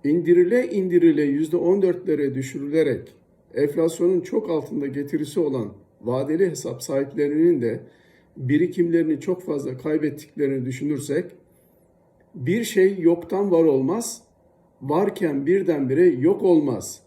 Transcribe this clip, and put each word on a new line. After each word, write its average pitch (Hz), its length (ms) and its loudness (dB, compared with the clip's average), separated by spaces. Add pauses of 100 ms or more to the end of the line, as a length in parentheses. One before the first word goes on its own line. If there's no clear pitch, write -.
İndirile 175 640 4
indirile 170 520 4
yüzde 151 340 0
on 185 260 2
dörtlere 147 520 0
düşürülerek 139 800 -4 (400)
enflasyonun 165 640 0
çok 214 300 -4
altında 147 360 -4
getirisi 143 540 -4
olan 131 320 -4 (280)
vadeli 151 500 0
hesap 135 320 -10
sahiplerinin 143 800 0
de 110 180 -4 (560)
birikimlerini 156 840 0
çok 180 220 -4
fazla 131 360 -6
kaybettiklerini 147 840 -4
düşünürsek, 143 600 -4 (1080)
"Bir 185 300 -2
şey 190 340 2
yoktan 170 520 0
var 165 140 4
olmaz, 151 580 0 (600)
varken 151 640 0
birdenbire 160 600 2
yok 165 360 2
olmaz." 147 640 0